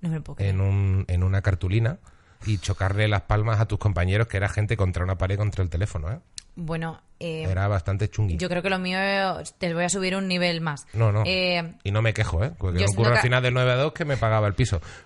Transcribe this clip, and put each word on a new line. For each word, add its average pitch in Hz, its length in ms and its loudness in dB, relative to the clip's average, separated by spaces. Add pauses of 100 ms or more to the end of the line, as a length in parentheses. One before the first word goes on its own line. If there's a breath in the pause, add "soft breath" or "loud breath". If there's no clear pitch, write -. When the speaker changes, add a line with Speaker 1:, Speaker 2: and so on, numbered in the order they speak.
Speaker 1:
No 170 80 -4
me 160 80 -2
lo 147 60 -8
puedo - 120 -14
creer. 98 180 0
Speaker 2:
en 95 80 0
un, 98 460 2
en 90 160 2
una 95 180 2
cartulina 107 560 0 (480 soft breath)
y 107 140 0
chocarle 101 480 0
las 101 140 2
palmas 107 380 2
a 113 60 2
tus 101 140 -2
compañeros, 98 480 2
que - 100 -4
era 98 100 0
gente 104 300 -2
contra 90 260 0
una 90 140 -2
pared, 95 200 0
contra 101 260 0
el 87 80 -2
teléfono, 87 400 -4
¿eh? 151 80 -8 (380)
Speaker 1:
Bueno, 165 440 -6 (180)
eh, 160 300 -6
Speaker 2:
Era 95 180 0
bastante 98 420 0
chungui. 92 280 0
Speaker 1:
yo - 100 -2
creo - 140 -2
que 190 80 -2
lo 185 100 0
mío, 185 180 -2 (600)
te 170 160 -2
voy 170 100 0
a 175 60 0
subir 185 260 -2
un 190 140 -2
nivel 175 320 0
más. 156 320 -4
Speaker 2:
No, 107 180 2
no. 107 140 2
Speaker 1:
Eh, 180 480 0 (100)
Speaker 2:
Y 98 80 -2
no 107 100 2
me 113 120 2
quejo, 85 320 0
¿eh? - 120 -4
Porque 87 220 -2
Speaker 1:
yo 98 60 2
Speaker 2:
no - 20 2
Speaker 1:
siento 101 140 2
Speaker 2:
ocurre 117 140 6
al - 20 4
Speaker 1:
que 107 60 4
Speaker 2:
final 127 200 2
del 123 100 2
nueve 127 200 2
a - 20 2
dos 147 160 0
que - 140 -6
me 143 100 -2
pagaba 110 320 2
el 98 60 0
piso. 110 260 0 (260 loud breath)